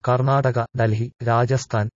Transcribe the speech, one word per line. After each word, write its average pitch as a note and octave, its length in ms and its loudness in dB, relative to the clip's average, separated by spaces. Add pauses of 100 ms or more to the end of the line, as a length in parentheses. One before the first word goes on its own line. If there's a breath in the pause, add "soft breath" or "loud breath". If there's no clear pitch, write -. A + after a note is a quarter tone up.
കർണാടക, B2+ 540 2 (180)
ഡൽഹി, A2+ 320 0 (160)
രാജസ്ഥാൻ, A#2 720 0